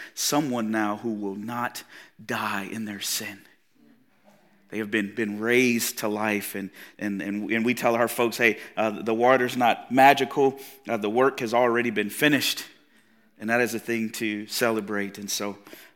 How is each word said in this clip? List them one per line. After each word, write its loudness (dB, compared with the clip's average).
someone -2
now -2
who -6
will -6
not -8
die -6
in -8
their -10
sin. -6
They -8
have -6
been, -2
been -4
raised 2
to -4
life, -2
and, -8
and, -6
and, -4
and 0
we 2
tell 2
our 2
folks, 0
"Hey, 4
uh, -2
the 0
water's 4
not 2
magical, 6
uh, -2
the 0
work 2
has -4
already 4
been -2
finished." 2
And -8
that 2
is 0
a -4
thing -4
to -6
celebrate, -2
and -12
so -6